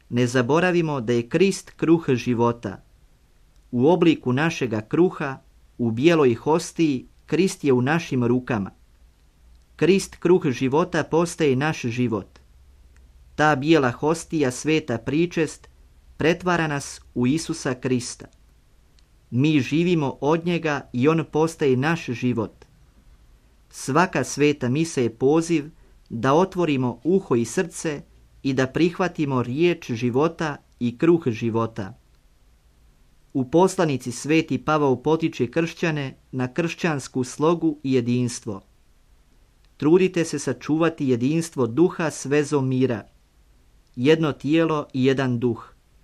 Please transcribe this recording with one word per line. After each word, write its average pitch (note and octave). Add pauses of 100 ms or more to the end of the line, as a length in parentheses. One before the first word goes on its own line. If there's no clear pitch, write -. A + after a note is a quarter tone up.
Ne B2
zaboravimo D3
da A2+
je A#2+
Krist F#3
kruh E3
života. A#2 (880)
U B2
obliku E3+
našega B2+
kruha, D3+ (400)
u A#2
bijeloj C3+
hostiji, D3+ (200)
Krist F3+
je C#3+
u B2
našim C#3
rukama. A#2+ (1080)
Krist, F#3
kruh F3+
života, C#3
postaje D#3+
naš C3
život. A#2 (960)
Ta D3+
bijela C#3
hostija, D3+
sveta C#3+
pričest, D#3+ (480)
pretvara F3
nas C#3+ (140)
u B2
Isusa D3+
Krista. - (1040)
Mi C#3+
živimo D#3
od D#3+
njega E3
i B2+
on D#3+
postaje D3+
naš D#3
život. A#2 (1040)
Svaka D#3
sveta C#3+
misa D3+
je A#2
poziv D#3+ (380)
da C3+
otvorimo D#3
uho F#3
i A#2
srce E3 (400)
i C3+
da C3
prihvatimo D#3
riječ D#3
života C3+ (240)
i A#2+
kruh E3
života. A2+ (1300)
U B2+
poslanici E3
sveti D3+
Pavao C#3+
potiče D#3
kršćane D#3+ (140)
na B2+
kršćansku D#3+
slogu D#3+
i C3+
jedinstvo. A#2+ (1120)
„Trudite F3
se D3+
sačuvati D3
jedinstvo C3
duha D#3
s -
vezom C#3+
mira. B2+ (920)
Jedno D3+
tijelo D#3
i B2+
jedan C3
duh, A#2 (300)